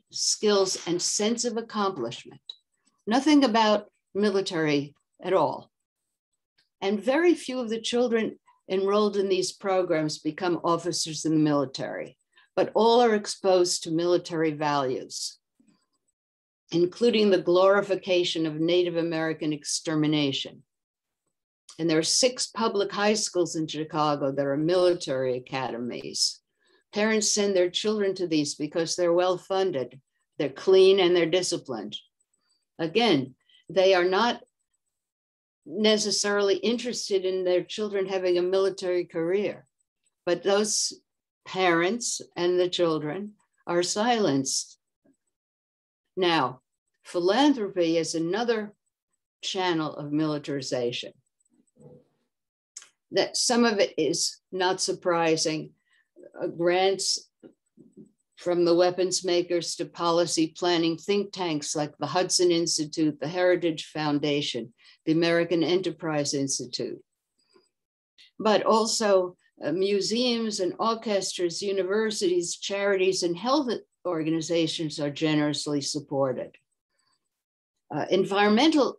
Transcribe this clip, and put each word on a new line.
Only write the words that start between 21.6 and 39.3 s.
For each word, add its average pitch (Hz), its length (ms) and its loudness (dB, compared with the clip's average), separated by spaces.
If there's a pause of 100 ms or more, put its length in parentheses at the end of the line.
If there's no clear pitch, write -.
And 165 100 0
there 156 100 2
are 160 40 0
six - 440 0
public 202 440 -2
high 208 220 0
schools 180 420 -2
in 160 100 -4
Chicago 151 680 -2
that 139 120 -2
are 139 120 -2
military 160 800 0
academies. 117 1040 -6 (520)
Parents 214 380 2
send 202 240 0
their 180 140 4
children 208 460 -2
to 185 120 -4
these 151 280 0
because 160 420 -4
they're 175 160 2
well-funded, 180 880 0 (360)
they're 147 120 0
clean, 190 500 6
and 175 160 4
they're 170 100 4
disciplined. 160 720 -4 (800)
Again, 165 580 2 (340)
they 190 240 6
are 175 100 4
not 202 400 2 (1200)
necessarily 202 920 0
interested 220 640 -2
in 185 220 -2
their 180 180 2
children 202 420 -4
having 185 320 0
a 175 40 0
military 185 640 0
career, 170 600 -4 (600)